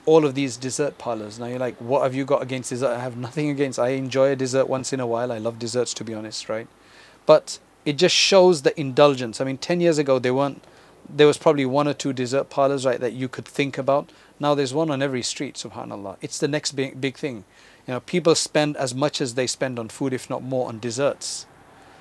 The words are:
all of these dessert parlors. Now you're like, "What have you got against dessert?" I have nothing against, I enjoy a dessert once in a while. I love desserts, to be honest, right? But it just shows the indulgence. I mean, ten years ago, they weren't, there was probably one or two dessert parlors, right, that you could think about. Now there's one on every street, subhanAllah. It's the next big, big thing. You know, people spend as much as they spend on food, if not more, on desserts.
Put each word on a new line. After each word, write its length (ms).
all 200
of 100
these 220
dessert 420
parlors. 400
Now 80
you're 100
like, 200
"What 260
have 100
you 120
got 180
against 260
dessert?" 220
I 80
have 180
nothing 320
against, 300
I 120
enjoy 400
a 40
dessert 340
once 240
in 60
a 80
while. 240
I 80
love 180
desserts, 380
to 80
be 100
honest, 360
right? 180
But 320
it 100
just 200
shows 480
the 180
indulgence. 640
I 40
mean, 120
ten 240
years 160
ago, 220
they 100
weren't, 340
there 160
was 120
probably 280
one 220
or 60
two 180
dessert 380
parlors, 360
right, 140
that 140
you 160
could 160
think 320
about. 340
Now 140
there's 200
one 180
on 100
every 220
street, 320
subhanAllah. 640
It's 160
the 120
next 240
big, 260
big 180
thing. 280
You 60
know, 80
people 340
spend 400
as 180
much 280
as 120
they 140
spend 320
on 80
food, 240
if 180
not 140
more, 240
on 120
desserts. 680